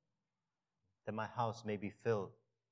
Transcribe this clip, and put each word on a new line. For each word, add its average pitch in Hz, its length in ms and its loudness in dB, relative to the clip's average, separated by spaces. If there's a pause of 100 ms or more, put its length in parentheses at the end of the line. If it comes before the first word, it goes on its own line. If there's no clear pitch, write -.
(1040)
that 107 80 -2
my 110 120 -2
house 110 400 -2
may 107 100 0
be 98 140 -4
filled. 104 420 2 (400)